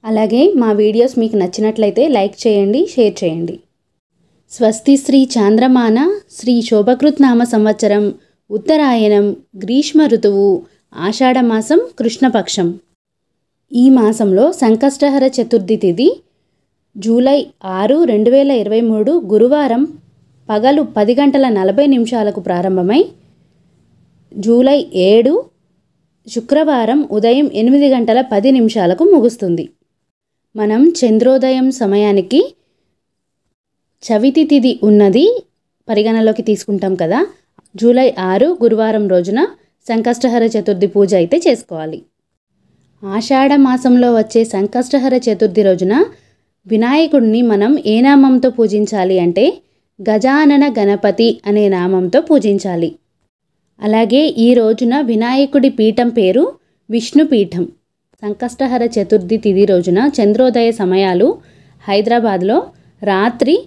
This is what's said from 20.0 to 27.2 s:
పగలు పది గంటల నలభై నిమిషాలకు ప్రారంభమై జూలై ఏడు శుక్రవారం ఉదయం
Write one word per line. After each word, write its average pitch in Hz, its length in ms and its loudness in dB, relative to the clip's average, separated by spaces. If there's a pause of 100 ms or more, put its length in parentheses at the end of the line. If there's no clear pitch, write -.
పగలు 247 320 0 (160)
పది 214 160 0
గంటల 269 360 2
నలభై 202 380 0
నిమిషాలకు 226 520 -2
ప్రారంభమై 185 640 -2 (1300)
జూలై 247 480 2 (140)
ఏడు 214 400 2 (920)
శుక్రవారం 262 720 -2 (120)
ఉదయం 233 420 0